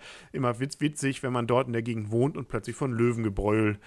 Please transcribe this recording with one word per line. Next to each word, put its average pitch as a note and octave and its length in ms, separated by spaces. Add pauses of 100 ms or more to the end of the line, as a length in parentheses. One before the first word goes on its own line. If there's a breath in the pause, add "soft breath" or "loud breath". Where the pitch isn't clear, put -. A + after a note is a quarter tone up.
(320 loud breath)
immer A#2+ 300
witz-, C#3 180
witzig, C#3+ 420
wenn B2+ 120
man A#2+ 140
dort B2 200
in A#2+ 60
der A#2 80
Gegend A2+ 300
wohnt A#2+ 260
und C3+ 100
plötzlich A#2 300
von C3 160
Löwengebrüll G#2+ 920